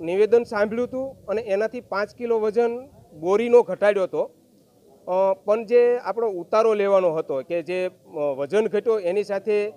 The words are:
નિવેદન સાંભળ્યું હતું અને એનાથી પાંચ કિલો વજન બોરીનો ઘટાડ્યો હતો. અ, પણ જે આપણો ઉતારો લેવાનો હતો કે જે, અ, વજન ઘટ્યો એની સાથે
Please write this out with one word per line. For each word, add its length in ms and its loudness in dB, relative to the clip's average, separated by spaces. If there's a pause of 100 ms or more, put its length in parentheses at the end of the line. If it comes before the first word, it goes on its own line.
નિવેદન 380 4
સાંભળ્યું 440 -2
હતું 380 -10
અને 160 -4
એનાથી 400 -4
પાંચ 340 -6
કિલો 240 -2
વજન 500 -2 (300)
બોરીનો 420 4
ઘટાડ્યો 420 0
હતો. 280 -4 (760)
અ, 260 0
પણ 320 -2
જે 320 4
આપણો 320 -4
ઉતારો 440 0
લેવાનો 400 2
હતો 280 -4
કે 200 -4
જે, 260 -4
અ, 320 -14
વજન 480 -2
ઘટ્યો 320 -2
એની 240 -2
સાથે 540 -2